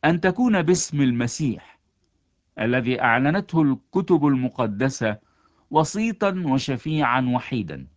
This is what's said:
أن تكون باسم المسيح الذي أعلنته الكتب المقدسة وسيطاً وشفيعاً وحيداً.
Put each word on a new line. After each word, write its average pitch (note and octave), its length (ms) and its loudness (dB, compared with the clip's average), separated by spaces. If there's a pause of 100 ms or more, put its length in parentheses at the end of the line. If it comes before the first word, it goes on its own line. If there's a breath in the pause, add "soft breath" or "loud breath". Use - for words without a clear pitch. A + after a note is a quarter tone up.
أن E3 160 2
تكون F#3+ 420 2
باسم D#3+ 380 0
المسيح A#2+ 760 -2 (800)
الذي A#2+ 400 0
أعلنته C#3+ 640 2
الكتب D3+ 640 0
المقدسة B2 920 -2 (520)
وسيطاً F#3+ 760 0
وشفيعاً C3+ 760 0
وحيداً. A2+ 640 -4 (100)